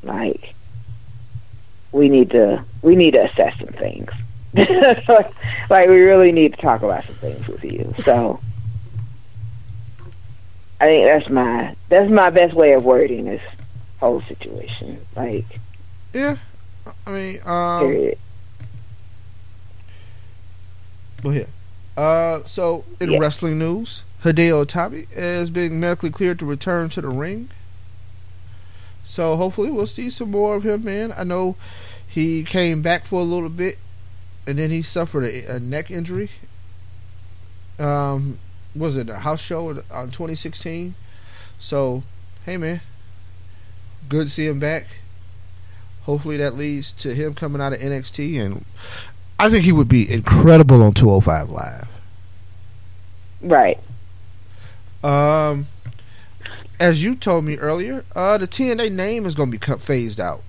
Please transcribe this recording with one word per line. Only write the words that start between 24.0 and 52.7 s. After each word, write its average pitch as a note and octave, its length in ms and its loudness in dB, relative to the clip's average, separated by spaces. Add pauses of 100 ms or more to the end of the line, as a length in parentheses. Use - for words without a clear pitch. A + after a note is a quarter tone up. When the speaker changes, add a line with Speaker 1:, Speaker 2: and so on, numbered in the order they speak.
Speaker 2:
Hideo D#3+ 420 4
Itami D#3 480 -6
has F3 360 -4
been E3 300 -2
medically E3+ 320 -2
cleared F3+ 280 -2
to E3 60 -6
return E3 440 -2
to D#3+ 120 -8
the C#3+ 80 -6
ring. F#3 400 -6 (1500)
So E3 320 -2
hopefully F#3+ 360 -2
we'll A3 160 -2
see B3 220 -8
some A#3 220 -8
more G#3 240 2
of G3+ 80 -4
him, G#3+ 200 0
man. G#3+ 340 -6
I F#3+ 60 -6
know F3+ 320 -2 (520)
he D#3+ 360 -2
came E3 380 0
back E3+ 240 0
for F#3 160 -2
a - 20 0
little E3+ 260 -2
bit, F3 300 -6 (680)
and C#3+ 140 -4
then D#3 100 -2
he E3 120 -2
suffered D#3+ 420 -4
a, B2+ 320 -6
a B2 40 -6
neck C3+ 300 -6
injury. F#3 400 -6 (1500)
Um, C#3 580 -2 (380)
was D3+ 200 -2
it A#2+ 140 -4
a G#2 100 -10
house D#3 220 -4
show E3 280 -6
in, C#3 120 -10 (100)
on B2+ 200 -10
twenty D#3+ 240 -8
sixteen? E3+ 600 -10 (640)
So, C3 440 -2 (420)
hey, F3+ 120 -8
man, E3 240 -6 (1300)
good D3 180 0
to C#3 40 -8
see D#3 160 -4
him C#3+ 120 -2
back. D3+ 260 -4 (1160)
Hopefully D3 340 -4
that C#3+ 180 -2
leads C#3+ 380 -6
to C3 220 -6
him D3+ 180 -4
coming C#3+ 280 -6
out C#3 120 -2
of A2+ 80 -8
N C#3 100 -4
X C3 200 -6
T, D3+ 260 -4
and G2+ 280 -4 (760)
I G#3 100 8
think A3 160 6
he F#3 60 8
would D3 180 6
be A#2+ 220 6
incredible C3+ 720 10
on G#2+ 100 8
two A2 180 8
oh F#2+ 100 8
five D#2 280 2
Live. - 380 -8 (1500)